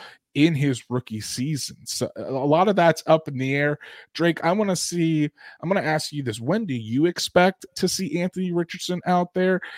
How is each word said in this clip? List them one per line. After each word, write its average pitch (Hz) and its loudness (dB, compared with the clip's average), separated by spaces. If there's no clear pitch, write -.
in 151 4
his 135 -2
rookie 113 -6
season? 135 -6
So, - -6
a, - -12
a - -8
lot 147 2
of 202 2
that's 170 4
up 160 4
in 139 -8
the 135 0
air. 147 0
Drake, 165 0
I 170 2
wanna 202 0
see, 160 0
I'm 160 -6
gonna 190 2
ask 156 -2
you 143 -6
this. 113 -4
When 185 -2
do 147 -4
you 120 0
expect - 2
to 185 -2
see 185 -4
Anthony 185 -4
Richardson 175 -4
out 180 0
there? 185 2